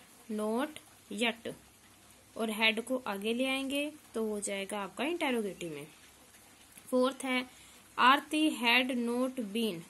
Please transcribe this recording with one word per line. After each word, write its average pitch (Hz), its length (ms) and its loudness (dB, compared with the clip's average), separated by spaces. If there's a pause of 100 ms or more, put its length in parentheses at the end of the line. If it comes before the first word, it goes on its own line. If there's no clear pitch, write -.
(380)
not 226 320 0 (440)
yet 226 360 -2 (880)
और 226 140 -2
had 220 320 2
को 254 240 -4
आगे 208 260 -2
ले 247 120 0
आएंगे 269 460 -2 (240)
तो 226 120 0
हो 208 120 -4
जाएगा 202 400 -4
आपका 196 240 -6
interrogative 226 720 -2
में। 147 140 -10 (1040)
फोर्थ 262 340 2
है, 254 200 0 (540)
"आरती 294 500 6
had 247 420 4 (180)
not 254 300 0
been", 208 400 -2 (100)